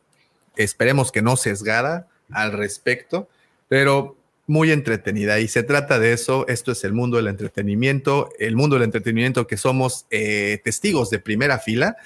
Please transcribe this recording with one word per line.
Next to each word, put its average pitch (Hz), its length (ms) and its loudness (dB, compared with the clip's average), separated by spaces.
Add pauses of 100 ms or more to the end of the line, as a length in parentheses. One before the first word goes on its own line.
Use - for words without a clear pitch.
(540)
esperemos 123 560 0
que 107 120 -2
no 123 160 2
sesgada, 123 680 -2 (220)
al 104 220 -2
respecto, 123 760 -4 (400)
pero 139 480 2 (300)
muy 160 240 2
entretenida. 107 680 0
Y 113 80 0
se 120 140 0
trata 143 360 2
de 113 140 4
eso, 131 340 0
esto 123 260 -4
es - 120 -6
el 98 80 -4
mundo 120 240 0
del 113 120 2
entretenimiento, 107 1000 -2 (100)
el 113 160 -2
mundo 139 220 4
del 123 80 2
entretenimiento 117 640 0
que 113 100 -6
somos, 131 540 -2
eh, 104 520 -2
testigos 135 460 0
de 110 100 -2
primera 123 400 0
fila, 135 480 0